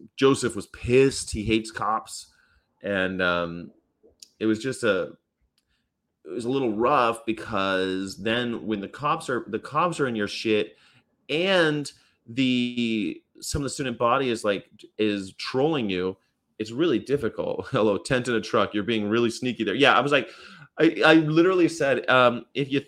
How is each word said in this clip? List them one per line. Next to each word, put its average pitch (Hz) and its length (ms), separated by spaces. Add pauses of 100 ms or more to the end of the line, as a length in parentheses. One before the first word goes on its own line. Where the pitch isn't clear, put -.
(160)
Joseph 131 400
was 101 120
pissed. 131 640
He 110 120
hates 110 260
cops. - 580 (560)
And, 95 360
um, 87 520 (680)
it 107 60
was 110 140
just 127 240
a, 95 300 (1080)
it 78 80
was 110 140
a 120 40
little 131 220
rough 117 540
because 95 960
then 113 460
when 107 120
the 98 80
cops 147 400
are, 123 200
the 104 100
cops 160 420
are 143 60
in 120 100
your 104 120
shit 107 500 (500)
and 160 640 (360)
the, 120 960 (180)
some - 200
of - 20
the 131 80
student 127 260
body 127 320
is, 113 140
like, 101 260 (300)
is 101 340
trolling 131 560
you, 92 260 (440)
it's 107 100
really 127 300
difficult. 104 680
<laughs> - 40
"Hello, 104 260
tent 123 300
in 120 80
a 107 60
truck. 101 320
You're 104 100
being 104 260
really 117 220
sneaky 113 320
there." 98 100
Yeah, 127 240
I - 20
was 139 120
like, 139 180 (480)
I, 160 260
I 160 120
literally 165 520
said, 139 400
um, 123 460
"If 135 180
you, 135 160